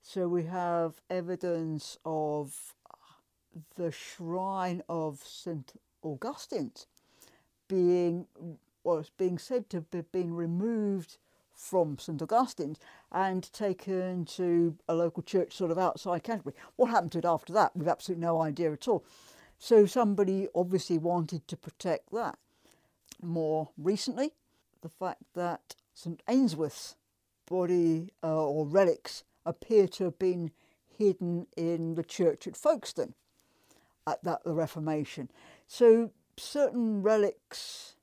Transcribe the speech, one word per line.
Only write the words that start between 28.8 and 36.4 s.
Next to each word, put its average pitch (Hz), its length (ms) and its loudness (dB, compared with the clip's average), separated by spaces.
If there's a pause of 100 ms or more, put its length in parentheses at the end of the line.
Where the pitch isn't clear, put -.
appear 190 440 4
to 190 160 -4
have 170 140 -2
been 180 340 0 (440)
hidden 180 600 0
in 165 400 -2
the 165 80 -2
church - 420 0
at - 100 -12
Folkestone - 580 0 (920)
at - 160 -4
that, 170 220 -4
the 170 80 -4
Reformation. 151 760 -4 (380)
So 233 460 6 (240)
certain 233 680 0